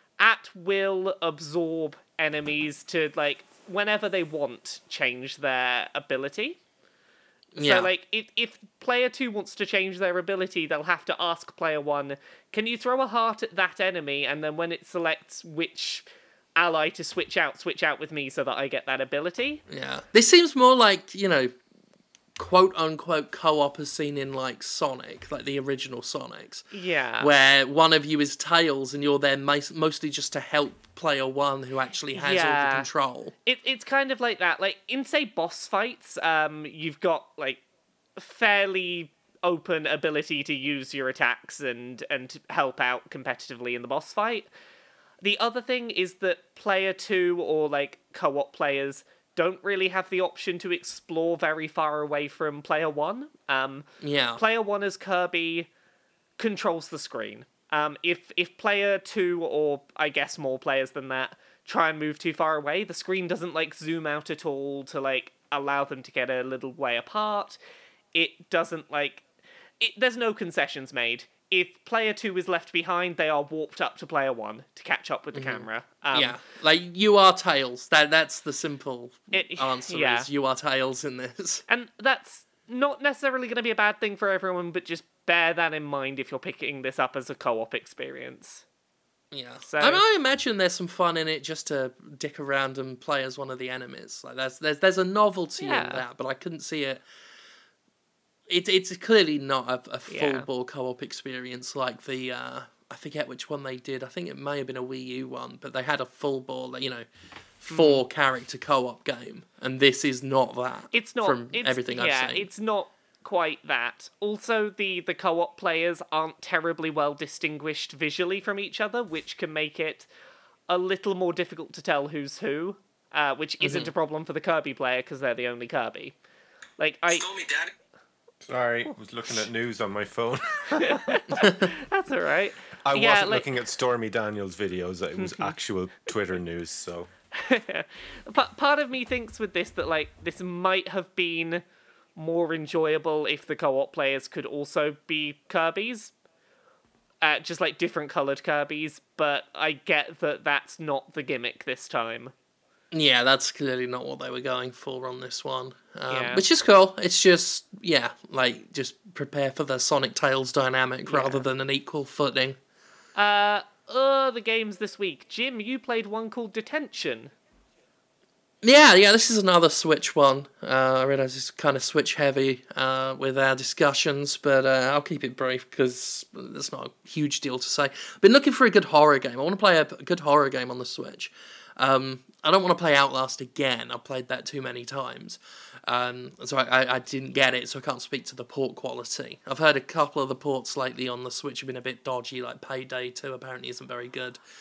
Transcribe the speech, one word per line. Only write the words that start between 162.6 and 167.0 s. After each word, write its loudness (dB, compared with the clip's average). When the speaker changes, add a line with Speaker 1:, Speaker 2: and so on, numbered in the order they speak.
Speaker 1:
Uh, 4
other 2
games -2
this -6
week. -6
Jim, -4
you -6
played -2
one -6
called -8
Detention. -6